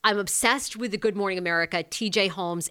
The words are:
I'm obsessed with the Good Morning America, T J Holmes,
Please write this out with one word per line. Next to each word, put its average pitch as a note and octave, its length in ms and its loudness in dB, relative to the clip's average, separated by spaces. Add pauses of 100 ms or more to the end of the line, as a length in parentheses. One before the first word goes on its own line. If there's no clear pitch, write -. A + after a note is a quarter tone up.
I'm G#3+ 140 4
obsessed A#3 580 0
with A3+ 140 -4
the G3+ 80 -2
Good G#3 180 0
Morning G3 220 -2
America, E3+ 460 0
T - 260 -4
J G3 200 4
Holmes, F3 420 -2